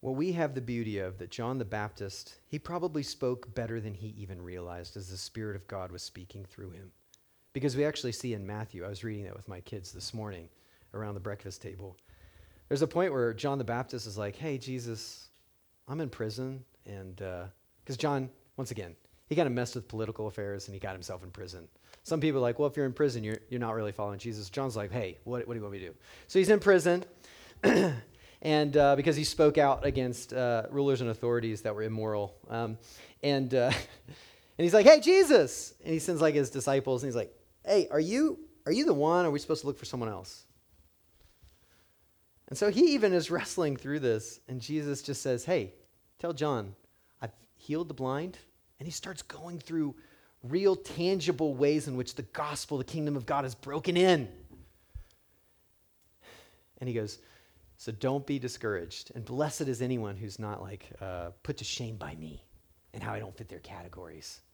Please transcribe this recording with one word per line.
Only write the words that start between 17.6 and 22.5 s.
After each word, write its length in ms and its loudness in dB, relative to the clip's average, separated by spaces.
'cause 100 -6
John, 340 0
once 120 -6
again, 240 -10
he 80 -4
kinda 160 4
messed 240 -2
with 140 -8
political 380 -4
affairs 420 -6
and 60 -12
he 60 -10
got 120 -6
himself 320 -12
in 60 -14
prison. 360 -14
Some 180 -2
people 180 2
are 40 4
like, 160 2